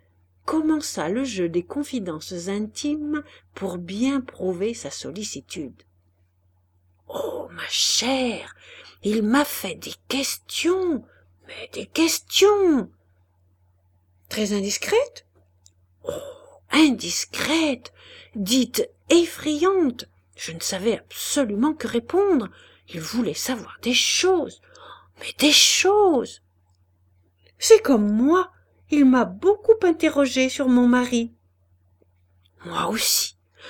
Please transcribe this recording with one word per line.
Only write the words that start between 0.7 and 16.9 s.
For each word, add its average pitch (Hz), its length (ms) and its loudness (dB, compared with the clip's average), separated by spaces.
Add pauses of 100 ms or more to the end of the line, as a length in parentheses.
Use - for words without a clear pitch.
le 247 140 -2
jeu 185 260 -4
des 175 120 -2
confidences 180 840 -8
intimes 294 720 -6 (320)
pour 180 220 -6
bien 214 460 -2
prouver 190 500 -6
sa - 180 -12
sollicitude. « 143 920 -12 (1300)
Oh, - 440 -8
ma 170 160 -14
chère, 247 840 -2 (480)
il 214 200 0
m'a 247 220 2
fait 190 300 -8
des - 200 -14 (140)
questions, 330 960 -2 (420)
mais - 260 -16
des - 140 -10
questions ! » « 330 1040 2 (1400)
Très 208 240 -4
indiscrètes ? » « 208 760 -2 (760)
Oh, - 80 -6 (600)
indiscrètes, 277 1200 0 (420)